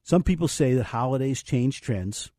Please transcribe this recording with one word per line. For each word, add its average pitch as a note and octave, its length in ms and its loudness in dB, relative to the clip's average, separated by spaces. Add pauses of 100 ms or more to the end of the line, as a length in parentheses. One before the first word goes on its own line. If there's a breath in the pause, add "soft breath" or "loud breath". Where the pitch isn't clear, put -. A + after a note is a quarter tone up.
some F3 200 4
people E3+ 260 0
say B2+ 240 2
that B2 120 2
holidays C3 580 -2
change C3 360 0
trends. G2 600 -6